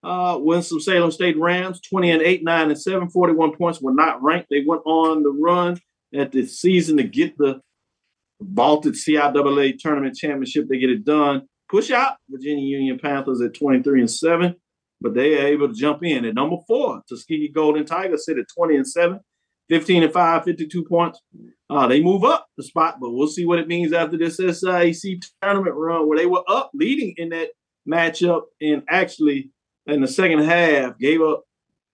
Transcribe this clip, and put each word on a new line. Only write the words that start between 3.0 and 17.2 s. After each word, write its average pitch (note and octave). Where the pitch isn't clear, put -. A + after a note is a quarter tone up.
forty-one E3
points, E3+
were C3
not C#3+
ranked. D#3+
They C#3+
went D#3+
on D#3+
the C#3+
run F3
at C3+
the C3
season E3
to C#3
get D3
the C3
vaulted C#3+
C D3+
I D3
double C#3+
A C3+
tournament C#3
championship. C#3+
They C3
get B2+
it A2+
done. C#3+
Push A3
out B3
Virginia C#3
Union C3+
Panthers C3+
at A#2
twenty-three C3+
and A2+
seven, E3+
but A2+
they C#3+
are C#3
able C#3+
to A#2+
jump D3+
in. C#3+
At A2
number D3
four, B3
Tuskegee D3+